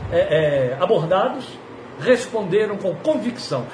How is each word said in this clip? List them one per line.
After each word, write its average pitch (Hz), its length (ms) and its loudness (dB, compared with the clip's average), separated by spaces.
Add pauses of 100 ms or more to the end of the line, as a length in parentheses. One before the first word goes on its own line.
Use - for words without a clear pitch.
(100)
é, - 80 2
é, 143 640 2
abordados 185 640 2 (540)
responderam 208 760 2
com 190 200 -2
convicção, - 760 -2